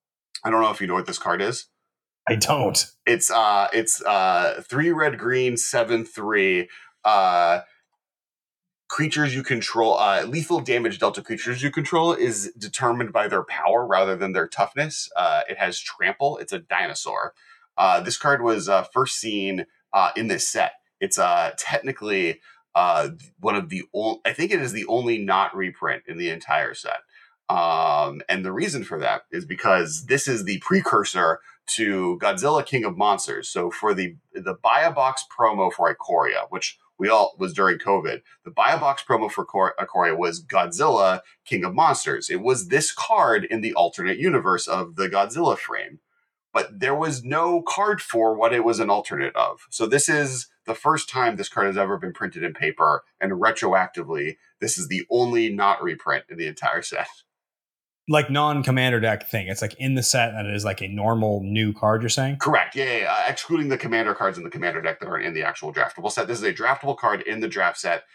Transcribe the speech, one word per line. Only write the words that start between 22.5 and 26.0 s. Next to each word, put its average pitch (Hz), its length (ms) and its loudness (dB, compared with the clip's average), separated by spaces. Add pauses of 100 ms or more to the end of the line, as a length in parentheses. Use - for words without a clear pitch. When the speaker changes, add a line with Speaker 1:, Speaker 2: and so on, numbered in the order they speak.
Speaker 1:
uh, 82 340 4 (300)
one 101 160 0
of 90 140 -4
the 92 140 -8 (100)
ol-, 110 320 -4
I 104 80 -2
think 170 180 -2
it 170 100 0
is 120 120 -6
the 104 120 -6
only 117 320 0
not 98 380 0
reprint 82 520 -4